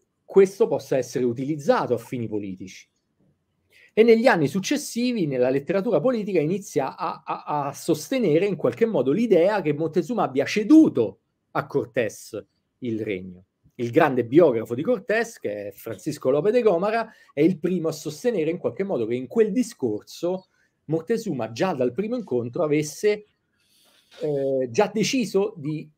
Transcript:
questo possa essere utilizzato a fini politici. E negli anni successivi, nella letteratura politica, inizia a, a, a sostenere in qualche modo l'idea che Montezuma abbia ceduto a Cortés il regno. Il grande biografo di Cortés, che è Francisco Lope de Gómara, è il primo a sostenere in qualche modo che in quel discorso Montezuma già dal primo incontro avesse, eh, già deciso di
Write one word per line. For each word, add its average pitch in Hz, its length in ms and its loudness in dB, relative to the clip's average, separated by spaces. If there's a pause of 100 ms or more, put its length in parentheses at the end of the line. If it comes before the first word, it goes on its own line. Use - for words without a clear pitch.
(240)
questo 196 440 4
possa 143 280 -2
essere 123 280 -2
utilizzato 139 680 0
a 110 40 0
fini 120 300 -8
politici. 95 600 -10 (1040)
E 214 120 6
negli 226 240 6
anni 175 180 4
successivi, 226 800 -2
nella 127 240 2
letteratura 175 500 0
politica, 214 380 0
inizia 151 580 -2
a, - 280 -8
a, 147 420 -6
a 147 60 -6
sostenere 180 760 0
in 202 80 -2
qualche 147 320 0
modo 143 240 0
l'idea 202 500 4
che 151 120 0
Montezuma 165 500 -2
abbia 131 220 0
ceduto 208 720 4 (320)
a 151 160 -2
Cortés 110 800 -4 (320)
il 113 220 -6
regno. 92 460 -8 (300)
Il 120 140 -6
grande 131 340 4
biografo 120 520 2
di 120 60 -4
Cortés, 226 580 -4
che 104 260 -8
è 101 60 -10
Francisco 117 580 -6
Lope 151 220 2
de 247 100 2
Gómara, 214 480 0 (220)
è - 80 -2
il 170 180 4
primo 175 300 -2
a 156 40 0
sostenere 160 580 -2
in 170 80 -4
qualche 139 260 -4
modo 160 200 -2
che 117 120 -2
in 127 100 -8
quel 220 240 2
discorso 180 1000 -4 (340)
Montezuma 160 640 -4
già 160 240 -2
dal 127 160 0
primo 208 240 -4
incontro 127 480 -4
avesse, 156 640 -2 (960)
eh, 135 500 -2
già 190 240 2
deciso 202 640 0
di 151 420 -8